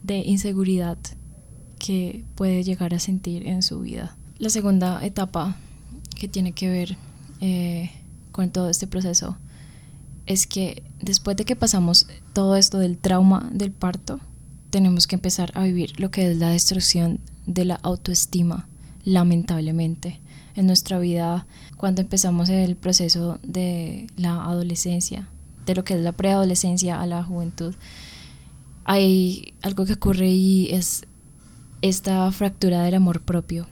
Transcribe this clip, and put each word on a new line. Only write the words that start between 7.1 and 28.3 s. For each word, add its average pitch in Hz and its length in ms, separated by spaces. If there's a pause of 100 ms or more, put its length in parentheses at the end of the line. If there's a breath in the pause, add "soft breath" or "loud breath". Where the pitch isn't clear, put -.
eh, 175 500 (400 loud breath)
con 185 200
todo 180 180
este 190 180
proceso 185 500 (880 loud breath)
es 196 220
que - 340 (200)
después 196 340
de 208 80
que 247 140
pasamos 180 500 (240 loud breath)
todo 196 240
esto 190 240
del 180 180
trauma 190 540
del 196 200
parto, 185 500 (480)
tenemos 180 380
que 185 80
empezar 180 400
a 185 80
vivir 180 360
lo 190 100
que 190 220
es 165 60
la 170 120
destrucción 170 680 (260)
de 180 200
la 180 100
autoestima, 175 920 (340 loud breath)
lamentablemente. 170 1160 (340 loud breath)
En 190 120
nuestra 180 320
vida, 170 460 (300 loud breath)
cuando 190 260
empezamos 180 480
el 185 280
proceso 170 680
de 175 720
la 170 300
adolescencia, 175 840 (380)
de 185 100
lo 185 80
que 190 100
es 170 80
la 170 100
preadolescencia 180 880
a 180 60
la 170 180
juventud, 170 520 (1080 loud breath)